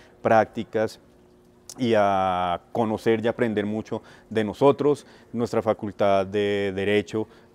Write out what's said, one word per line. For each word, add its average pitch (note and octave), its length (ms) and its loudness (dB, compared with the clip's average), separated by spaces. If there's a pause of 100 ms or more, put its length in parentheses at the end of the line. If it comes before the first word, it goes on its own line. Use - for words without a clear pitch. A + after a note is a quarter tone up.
(220)
prácticas A2 760 2 (800)
y A#2 180 0
a F#2+ 640 0 (120)
conocer A2 520 0
y A#2 40 2
aprender A2 360 -2
mucho A2 380 -6 (260)
de A2 140 -2
nosotros. C3+ 640 0 (260)
Nuestra A#2 300 -2
facultad G2+ 640 0
de G2+ 480 -2
Derecho, G#2 540 -2 (260)